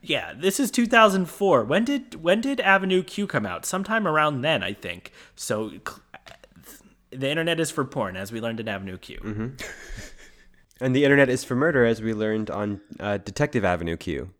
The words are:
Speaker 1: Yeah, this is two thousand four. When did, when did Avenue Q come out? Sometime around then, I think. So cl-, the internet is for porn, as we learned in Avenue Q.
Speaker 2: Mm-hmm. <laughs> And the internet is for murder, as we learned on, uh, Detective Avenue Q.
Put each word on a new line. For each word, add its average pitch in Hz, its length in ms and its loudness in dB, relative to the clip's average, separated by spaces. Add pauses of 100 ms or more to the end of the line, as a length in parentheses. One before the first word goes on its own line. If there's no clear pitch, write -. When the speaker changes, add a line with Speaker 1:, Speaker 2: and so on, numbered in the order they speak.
Speaker 1:
Yeah, 92 320 -4
this 180 260 0
is 269 120 0
two 240 160 2
thousand 214 380 6
four. 160 400 4
When 165 180 2
did, 277 400 -4
when 185 160 4
did 269 220 -2
Avenue 190 420 4
Q 202 240 -4
come 120 180 -2
out? 90 200 -6
Sometime 196 420 -2
around 151 340 2
then, 139 220 0
I 95 100 -4
think. 87 380 -12 (240)
So 107 340 -4 (160)
cl-, - 140 -12 (1120)
the 135 180 -4
internet 165 300 0
is 160 120 0
for 147 120 -2
porn, 107 320 -4
as 101 160 -8
we 113 80 -6
learned 113 220 -4
in 110 60 -6
Avenue 98 300 -6
Q. - 260 -16
Speaker 2:
Mm-hmm. 110 280 -6
<laughs> 135 60 -16 (1200)
And 127 160 0
the 143 100 4
internet 139 220 8
is 127 160 0
for 127 120 -4
murder, 135 300 4
as 110 180 2
we 113 100 -2
learned 107 380 -2
on, 101 300 -4 (180)
uh, 101 180 -2
Detective 104 480 -2
Avenue 85 320 0
Q. 76 320 -6 (100)